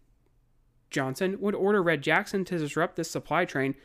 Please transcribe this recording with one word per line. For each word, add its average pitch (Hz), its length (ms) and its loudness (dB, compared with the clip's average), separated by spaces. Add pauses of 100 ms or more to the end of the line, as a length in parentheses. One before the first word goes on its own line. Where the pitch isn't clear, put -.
(920)
Johnson 151 500 -2
would 202 140 0
order 196 280 2
Red 165 200 2
Jackson 180 420 0
to 175 140 -4
disrupt 156 380 -2
this 165 140 -4
supply 156 360 0
train, 135 280 -2 (100)